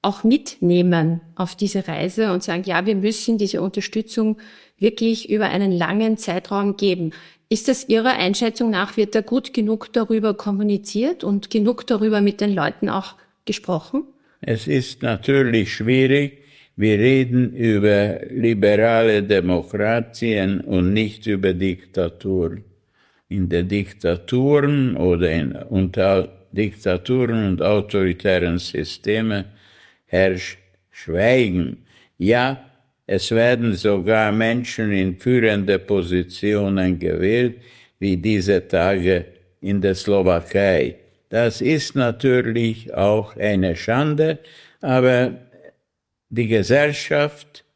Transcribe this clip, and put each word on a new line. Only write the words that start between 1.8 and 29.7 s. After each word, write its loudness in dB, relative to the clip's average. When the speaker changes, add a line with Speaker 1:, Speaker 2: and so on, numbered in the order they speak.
Speaker 1:
Reise -2
und -2
sagen, -4
„Ja, 0
wir 2
müssen 0
diese -2
Unterstützung -4
wirklich 0
über 0
einen 0
langen 0
Zeitraum -4
geben.“ -2
Ist -2
das -2
Ihrer 2
Einschätzung 0
nach, -2
wird 0
da 2
gut -4
genug -2
darüber 0
kommuniziert -2
und -2
genug 0
darüber 0
mit 0
den 0
Leuten -2
auch -6
gesprochen? -6
Speaker 2:
Es -4
ist -2
natürlich 0
schwierig. 2
Wir 4
reden 2
über 2
liberale 4
Demokratien 0
und 0
nicht -2
über 0
Diktaturen. -4
In -2
den 0
Diktaturen 0
oder 2
in, -2
unter 0
Diktaturen -2
und -2
autoritären 0
Systemen -4